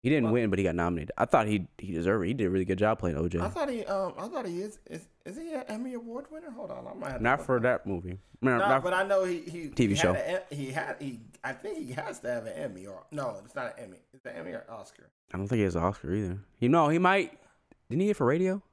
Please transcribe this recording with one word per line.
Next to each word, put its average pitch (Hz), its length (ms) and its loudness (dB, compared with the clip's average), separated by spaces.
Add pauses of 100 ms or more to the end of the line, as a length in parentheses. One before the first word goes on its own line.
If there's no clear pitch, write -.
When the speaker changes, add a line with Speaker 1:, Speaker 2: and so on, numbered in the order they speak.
Speaker 1:
He 123 80 2
didn't 143 140 6
Speaker 2:
Well 110 100 4
Speaker 1:
win, 113 160 4
but 92 80 4
he 98 60 4
got 85 100 4
nominated. 85 420 0
I 110 80 2
thought 117 220 4
he, 104 200 2 (120)
he 92 140 -8
deserved 90 320 2
it. 90 40 0
He 120 60 0
did 110 120 0
a 87 40 2
really 95 160 2
good 92 120 2
job 107 200 4
playing - 180 0
O 85 100 2
J. 87 140 0
Speaker 2:
I 92 80 0
thought 277 220 -2
he, 240 160 -4
um, 190 320 -2
I 202 100 -8
thought 269 180 -6
he 175 140 -4
is, 214 180 -8 (120)
is, 165 180 -12 (160)
is 190 140 -12
he 330 160 -8
an 254 120 -6
Emmy 247 280 -6
Award 240 360 -10
winner? 311 200 -14
Hold 233 200 -12
on, 123 160 -10
I - 80 -12
might - 180 -8
have 127 60 -6
to 110 40 -2
Speaker 1:
Not 127 160 4
Speaker 2:
look - 80 -8
Speaker 1:
for 127 140 2
Speaker 2:
that 123 240 2
Speaker 1:
that 101 60 -6
movie. 90 280 -4 (240)
No, 123 160 4
Speaker 2:
No, 202 100 4
Speaker 1:
not 135 160 4
Speaker 2:
but 180 80 0
I 185 120 2
know 196 200 2
he, 175 160 -2
he, 165 300 -10
Speaker 1:
T 123 160 4
V 98 80 4
Speaker 2:
he 147 60 2
Speaker 1:
show. 175 120 6
Speaker 2:
had 180 380 -2
a, 143 40 -10
he 139 160 -6
had, 147 300 -4
he, 131 180 -8 (240)
I 131 120 -6
think 320 240 -8
he 123 160 -8
has - 260 -8
to 123 100 -6
have 117 160 -2
an 107 60 -8
Emmy 98 340 -8
or, 95 240 -14
no, 123 340 -6
it's 110 120 -20
not 123 220 -6
an 117 80 -12
Emmy. 92 100 -18 (160)
It's 135 140 -20
an - 100 -10
Emmy 165 160 -8
or - 160 -10
Oscar. - 400 -16 (240)
Speaker 1:
I 87 60 -6
don't 98 100 -4
think 120 100 0
he 104 60 4
has 87 100 2
an 82 80 2
Oscar 90 320 -2
either. 98 240 -2 (220)
You 120 80 4
know, 156 220 6
he 165 80 4
might. 185 380 2 (540)
Didn't 160 120 2
he 202 60 4
get 208 80 2
for 127 100 2
radio? 185 360 2 (100)